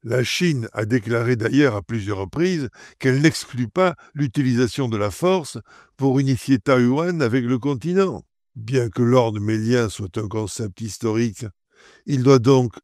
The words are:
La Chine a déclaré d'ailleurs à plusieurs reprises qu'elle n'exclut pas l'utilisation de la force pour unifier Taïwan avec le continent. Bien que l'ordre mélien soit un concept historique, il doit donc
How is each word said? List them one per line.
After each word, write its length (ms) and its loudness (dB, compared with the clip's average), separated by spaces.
La 200 0
Chine 500 0
a 120 -2
déclaré 500 0
d'ailleurs 400 2
à 80 -6
plusieurs 340 -6
reprises 520 -4
qu'elle 240 0
n'exclut 460 0
pas 280 0
l'utilisation 760 0
de 80 -4
la 140 -2
force 480 -2
pour 220 2
unifier 400 2
Taïwan 640 2
avec 240 0
le 140 0
continent. 680 -2
Bien 340 -2
que 140 -2
l'ordre 360 2
mélien 500 0
soit 280 -10
un 100 -6
concept 540 -8
historique, 640 -4
il 160 -2
doit 160 6
donc 340 4